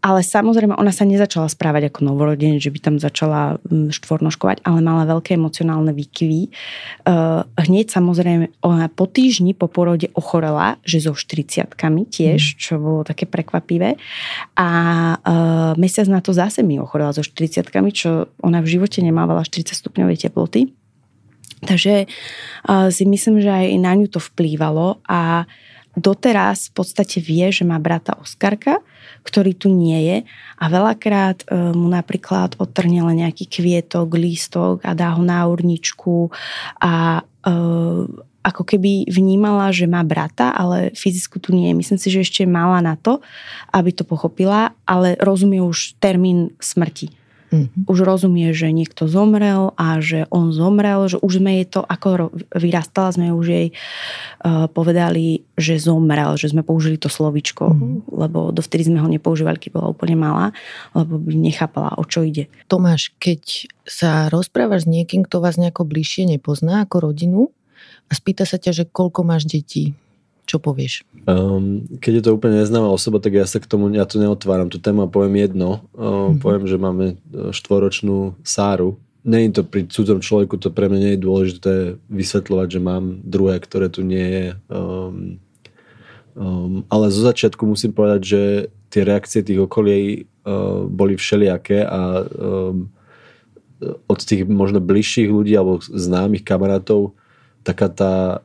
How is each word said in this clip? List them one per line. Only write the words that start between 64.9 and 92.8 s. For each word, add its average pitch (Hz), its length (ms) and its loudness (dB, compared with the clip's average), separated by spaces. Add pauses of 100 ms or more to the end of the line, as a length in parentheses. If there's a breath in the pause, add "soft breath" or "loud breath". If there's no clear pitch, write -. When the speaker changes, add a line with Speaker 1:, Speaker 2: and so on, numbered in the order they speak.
Speaker 2:
niekým, 170 320 0
kto 180 160 -2
vás 170 160 0
nejako 175 300 0
bližšie 156 440 -4
nepozná 160 540 0
ako 196 140 -2 (100)
rodinu 170 340 0 (640 soft breath)
a - 80 -6
spýta - 300 -4
sa 190 140 -4
ťa, 180 180 -2
že 165 100 -2
koľko 180 380 -2
máš 165 240 0
detí, 151 480 -4 (500)
čo - 140 -4
povieš? 135 500 -6 (160)
Speaker 3:
Ehm, 98 720 0
keď 120 160 0
je 113 100 2
to 110 140 4
úplne 110 240 2
neznáma 110 260 2
osoba, 101 300 0
tak 101 160 0
ja 98 120 4
sa 90 120 -4
k 101 80 -4
tomu, 101 260 0
ja 104 140 2
to 107 140 -4
neotváram, 98 500 0
tú 90 80 -10
tému 104 240 0
a 95 80 0
poviem 98 320 2
jedno. 95 500 -2
Ehm, 113 140 -12 (260)
Speaker 2:
Mhm. 156 80 4
Speaker 3:
poviem, 101 260 0
že 95 120 0
máme, 92 300 -2
e, 90 100 -4 (340)
štvoročnú 98 920 -2
Sáru. 98 580 -2 (220)
Nie 113 200 2
je 110 120 2
to 101 80 2
pri 87 260 -4
cudzom 101 320 0
človeku, 101 380 0
to 90 100 -4
pre 90 180 -2
mňa 98 140 0
nie 101 120 2
je 95 100 0
dôležité 95 500 0 (340)
vysvetľovať, 95 640 -2
že 90 140 -4
mám 92 220 -2 (180)
druhé, 95 360 0
ktoré 92 300 -4
tu 90 140 -8
nie 92 180 -2
je. 92 260 -2 (220)
Ehm, 92 720 -10 (920 soft breath)
ehm, 92 520 -6
ale 107 220 2
zo 101 140 0
začiatku 120 420 0
musím 107 280 -2
povedať, 104 300 2
že 101 200 0 (460)
tie 101 140 0
reakcie 101 380 0
tých 95 180 -2
okolí, 101 420 2 (140)
e, - 380 -12 (320)
boli 95 320 0
všelijaké 101 640 0
a, 95 180 -4 (200)
ehm, 92 720 -6 (1120 soft breath)